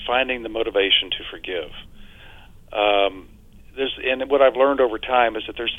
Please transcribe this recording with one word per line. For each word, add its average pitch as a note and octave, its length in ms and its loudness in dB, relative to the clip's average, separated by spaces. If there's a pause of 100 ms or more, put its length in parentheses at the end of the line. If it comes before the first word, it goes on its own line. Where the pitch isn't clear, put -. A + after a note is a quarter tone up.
finding B2+ 380 -2
the A2 40 -8
motivation G2 640 0
to - 200 -6
forgive. E2+ 400 -8 (1000)
Um, G2+ 560 0 (480)
there's, C3+ 260 -4
and C3 280 -4
what C#3 100 4
I've C3 160 6
learned C3+ 240 4
over A2 180 2
time A#2+ 380 2
is A2 120 -6
that - 100 -12
there's A2+ 200 -4